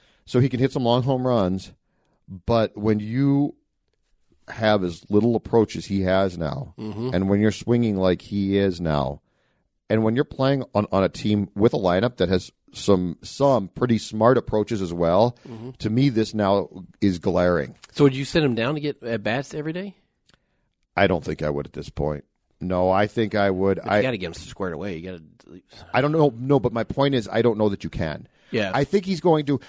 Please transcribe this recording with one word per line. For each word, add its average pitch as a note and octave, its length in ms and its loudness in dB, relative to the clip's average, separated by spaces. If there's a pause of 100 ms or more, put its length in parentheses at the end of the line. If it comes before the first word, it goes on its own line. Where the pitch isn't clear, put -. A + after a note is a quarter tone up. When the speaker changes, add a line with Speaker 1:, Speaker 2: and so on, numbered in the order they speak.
(260)
Speaker 1:
So B2 140 0
he C3+ 80 2
can A#2+ 120 -4
hit C3 120 0
some C3+ 120 -4
long A#2+ 200 2
home B2+ 220 0
runs, F#2+ 460 -2 (560)
but A2 480 -2
when G#2+ 220 0
you C#3 560 0 (920)
have G#2+ 360 0
as E2+ 260 -8
little A2 260 4
approach G#2+ 400 2
as E2 100 -8
he G2 160 0
has F#2 340 2
now, C#2+ 420 -6
Speaker 2:
Mm-hmm. G#2+ 360 -8
Speaker 1:
and F#2+ 160 0
when G2+ 100 4
you're G#2+ 120 4
swinging A#2 440 0
like F#2 260 2
he G2 360 -2
is F#2+ 220 0
now, D2 420 -2 (680)
and A2 160 2
when A2 120 0
you're D3 80 0
playing C3+ 400 -2 (100)
on, G#2 180 2
on F#2+ 120 2
a E2+ 40 2
team G#2 460 0
with G#2 180 2
a C#3+ 60 -4
lineup G2 380 0
that F2+ 120 2
has F2+ 220 0 (220)
some, F2+ 500 0
some C3 460 0
pretty A#2+ 300 0
smart A2 380 2
approaches G#2+ 460 -2
as E2+ 100 -4
well, F2 440 4 (120)
Speaker 2:
Mm-hmm. A#2 300 -14
Speaker 1:
to G#2+ 120 -4
me, C3 180 4
this A2 260 0
now G2+ 340 2 (320)
is F#2+ 180 2
glaring. F2 580 0 (160)
Speaker 2:
So D3 120 2
would C3+ 120 4
you C#3 80 -6
sit D#3+ 180 -2
him C3 140 0
down A#2+ 180 -2
to D3+ 60 -6
get D3 220 -8
at-bats A#2 520 -4
every D3+ 180 -6
day? F#3 220 -10 (1000)
Speaker 1:
I G2 100 4
don't F2 180 0
think D#2 180 -6
I D2+ 80 0
would C#2+ 160 -6
at D2 60 -18
this - 180 -10
point. D2 340 -4 (360)
No, F2+ 300 0
I G2+ 160 4
think G#2+ 280 -2
I G2+ 160 2
would. F#2+ 260 0
Speaker 2:
But - 100 -12
you - 60 -8
Speaker 1:
I G#2 100 4
Speaker 2:
gotta B2 140 0
get F2+ 120 -8
him E2 60 -10
squared - 380 -10
away. E2+ 240 -8
You F2 160 -12
gotta. E2+ 100 -16 (720)
Speaker 1:
I A#2+ 80 2
don't C#3+ 120 0
know. D3+ 260 4
No, C3 200 2
but B2 140 0
my A2+ 120 -4
point C#3 300 0
is, A#2 160 -2
I A2 120 2
don't A2+ 160 2
know G#2+ 100 2
that G2 160 -4
you D#2+ 60 -8
can. D#2 360 -6 (240)
Speaker 2:
Yeah. G#2 220 -2
Speaker 1:
I C3+ 120 0
think F#3+ 200 0
he's F#3 160 -4
going D#3 260 2
to, C#3 220 0